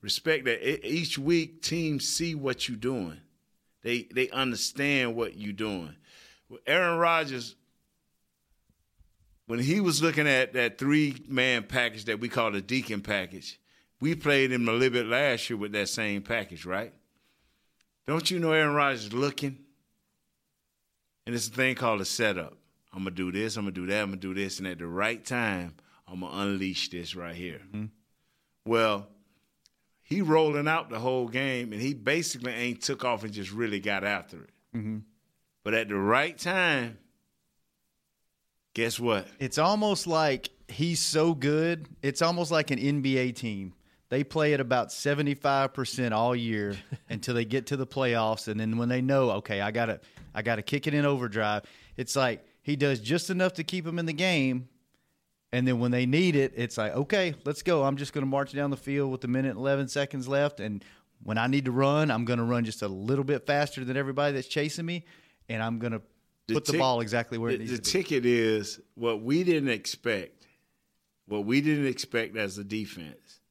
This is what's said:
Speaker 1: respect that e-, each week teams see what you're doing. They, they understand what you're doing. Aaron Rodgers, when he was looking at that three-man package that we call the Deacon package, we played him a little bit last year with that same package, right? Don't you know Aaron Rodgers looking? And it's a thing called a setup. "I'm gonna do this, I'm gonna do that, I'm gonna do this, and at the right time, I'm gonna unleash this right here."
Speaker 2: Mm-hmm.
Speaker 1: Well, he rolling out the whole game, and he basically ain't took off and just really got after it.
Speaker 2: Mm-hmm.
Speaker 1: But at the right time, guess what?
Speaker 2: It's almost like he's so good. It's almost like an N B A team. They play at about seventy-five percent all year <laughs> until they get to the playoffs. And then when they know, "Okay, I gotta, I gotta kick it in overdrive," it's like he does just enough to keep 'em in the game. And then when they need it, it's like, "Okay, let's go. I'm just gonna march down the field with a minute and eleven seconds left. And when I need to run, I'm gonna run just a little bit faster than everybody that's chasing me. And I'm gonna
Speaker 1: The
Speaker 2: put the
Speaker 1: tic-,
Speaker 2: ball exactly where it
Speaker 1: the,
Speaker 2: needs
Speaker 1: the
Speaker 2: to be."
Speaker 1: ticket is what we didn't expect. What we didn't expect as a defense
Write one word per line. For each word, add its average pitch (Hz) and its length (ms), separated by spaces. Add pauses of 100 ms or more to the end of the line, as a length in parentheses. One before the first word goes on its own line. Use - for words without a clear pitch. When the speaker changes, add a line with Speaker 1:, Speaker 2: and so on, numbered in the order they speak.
Speaker 1:
respect 139 420
that 117 240
e-, 156 160
each 151 340
week 160 440
teams 160 460
see 165 260
what 135 340
you're 120 80
doing. 107 420 (640)
They, 120 200 (100)
they 127 180
understand 131 840
what 117 200
you're 104 160
doing. 95 420 (720)
Aaron 170 320
Rodgers, 156 560 (1900)
when 117 140
he 160 200
was 160 220
looking 151 240
at 131 280
that 120 240
three-man 131 840
package 110 420
that 107 120
we 120 100
call 113 220
the 101 100
Deacon 113 400
package, 95 600 (400)
we 156 160
played 143 360
him 120 160
a 113 40
little 123 180
bit 120 160
last 123 420
year 120 80
with 104 160
that 104 160
same 101 340
package, 101 440
right? 98 260 (1120)
Don't 160 240
you 180 80
know 160 140
Aaron 151 220
Rodgers 131 380
looking? 139 460 (1700)
And 117 80
it's 113 140
a - 20
thing 131 240
called 113 260
a 95 40
setup. 95 520 (360)
"I'm 95 80
gonna 95 120
do 90 200
this, 104 240
I'm 104 80
gonna 98 80
do 90 140
that, 104 160
I'm 101 80
gonna 95 100
do 92 140
this, 98 240
and 95 100
at 87 100
the 85 80
right 104 380
time, 98 500 (320)
I'm 92 140
gonna 92 220
unleash 95 480
this 87 260
right 85 180
here." 85 340
Speaker 2:
Mm-hmm. 104 180 (760)
Speaker 1:
Well, 110 440 (960)
he 190 200
rolling 156 460
out 156 220
the 113 100
whole 127 260
game, 123 460
and 104 100
he 139 120
basically 127 580
ain't 120 300
took 131 220
off 113 200
and 107 80
just 98 180
really 104 300
got 98 240
after 95 400
it. - 60 (260)
Speaker 2:
Mm-hmm. 110 220 (640)
Speaker 1:
But 107 100
at 113 140
the 104 80
right 127 420
time, 143 600 (1800)
guess 117 260
what? 110 260 (140)
Speaker 2:
It's 131 180
almost 202 480
like 156 440 (180)
he's 165 320
so 160 340
good. 151 540 (140)
It's 139 200
almost 170 300
like 156 180
an 131 80
N 143 220
B 131 180
A 127 140
team. 101 400 (360)
They 139 140
play 151 320
at 135 60
about 123 320
seventy-five 143 840
percent 123 400
all 120 220
year 107 400 (160)
<laughs> - 160
until 117 260
they 117 100
get 117 220
to 143 100
the 131 100
playoffs. 117 600
And 107 140
then 110 160
when 117 120
they 127 140
know, 135 300
"Okay, 101 280
I 101 120
gotta, 113 280 (340)
I 110 80
gotta 110 200
kick 143 240
it 151 80
in 147 100
overdrive," 110 580 (340)
it's 127 180
like 127 320 (160)
he 147 140
does 139 240
just 160 300
enough 185 240
to 160 100
keep 180 220
'em 170 120
in 165 80
the 165 60
game. 139 560 (840)
And 127 140
then 123 120
when 123 120
they 123 160
need 156 300
it, 135 180
it's 117 240
like, 107 160
"Okay, 165 400 (100)
let's 147 180
go. 165 200
I'm 139 140
just 139 160
gonna 139 140
march 135 260
down 143 180
the 135 60
field 139 340
with 127 140
a 123 40
minute 131 220
and 113 80
eleven 139 300
seconds 135 400
left. 139 320
And 104 240 (400)
when 107 140
I 120 100
need 139 160
to 127 80
run, 143 400
I'm 113 120
gonna 120 200
run 120 200
just 110 180
a 104 60
little 113 360
bit 135 200
faster 143 400
than 127 120
everybody 139 380
that's 131 140
chasing 156 380
me. 170 180 (440)
And 113 140
I'm 117 180
gonna 117 220 (440)
Speaker 1:
The 110 80
Speaker 2:
put 147 120
the 143 60
Speaker 1:
tic-, 165 80
Speaker 2:
ball 127 200
exactly 117 380
where 117 120
it 127 40
Speaker 1:
the, 113 100
Speaker 2:
needs 123 80
Speaker 1:
the 120 60
Speaker 2:
to 101 40
be." - 80 (140)
Speaker 1:
ticket 135 220
is 110 540 (140)
what 117 280
we 143 200
didn't 156 280
expect. 104 760 (800)
What 101 180
we 123 160
didn't 147 260
expect 113 500
as 101 220
a 101 60
defense 98 760 (100)